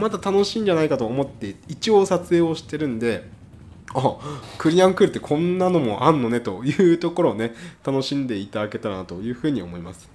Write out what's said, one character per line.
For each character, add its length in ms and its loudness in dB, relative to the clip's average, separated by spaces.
ま 80 0
た 220 -2
楽 160 4
し 100 -8
い 40 -2
ん 40 -2
じ 60 2
ゃ 40 4
な 80 4
い 60 2
か 80 2
と 80 -2
思 200 -2
っ 20 -2
て、 300 -10
一 220 -4
応 160 6
撮 180 0
影 160 4
を 140 2
し 80 -8
て 160 -10
る 80 -2
ん 120 -4
で、 300 -2
あ、 220 2
ク 120 2
リ 60 2
ニ 60 8
ャ 60 8
ン 60 2
ク 100 4
ー 40 8
ル 20 -6
っ 20 -6
て 80 -8
こ 160 -2
ん 220 0
な 120 2
の 100 2
も 240 0
あ 60 6
ん 120 2
の 80 0
ね 100 0
と 240 -6
い 280 4
う 60 2
と 120 -4
こ 120 0
ろ 100 4
を 20 -8
ね、 200 -4
楽 180 0
し 120 -6
ん 120 -2
で 120 -4
い 80 -6
た 140 -6
だ 80 -4
け 100 -8
た 100 -6
ら 80 -4
な 80 -8
と 120 -12
い 140 -8
う 40 -8
ふ 120 -6
う 40 0
に 100 -4
思 160 -12
い 60 -12
ま 100 -14
す。 220 -20